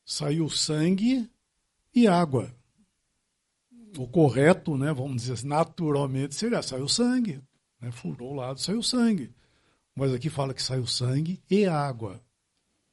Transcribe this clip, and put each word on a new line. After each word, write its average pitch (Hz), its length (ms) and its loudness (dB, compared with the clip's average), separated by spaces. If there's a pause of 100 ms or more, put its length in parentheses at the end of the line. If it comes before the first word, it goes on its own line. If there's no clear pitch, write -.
saiu 151 440 -2
sangue 190 800 0 (640)
e 240 140 6
água. 165 460 2 (1400)
O 127 100 -8
correto, 151 680 4
né, 139 160 0
vamos 131 240 -4
dizer 120 160 -4
assim, 120 140 -8
naturalmente 143 880 -2
seria, 214 260 -2
saiu 131 260 -6
sangue, 233 540 0 (400)
né? 120 100 -8
Furou 135 400 -10
o 143 40 -8
lado, 131 240 -8
saiu 214 220 -2
sangue. 214 500 0 (640)
Mas 135 180 0
aqui 123 160 -4
fala 135 240 -4
que - 100 -8
saiu 131 240 -4
sangue 139 640 -2
e 202 160 4
água. 139 560 -2 (720)